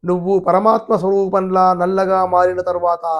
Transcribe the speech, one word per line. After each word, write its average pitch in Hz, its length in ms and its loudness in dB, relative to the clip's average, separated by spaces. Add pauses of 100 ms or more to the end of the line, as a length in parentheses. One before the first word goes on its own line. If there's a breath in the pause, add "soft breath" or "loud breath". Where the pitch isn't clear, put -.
నువ్వు 180 340 0
పరమాత్మ 214 580 2
స్వరూపంలా 190 760 0
నల్లగా 185 540 0
మారిన 180 340 2
తరువాత 175 440 -2 (160)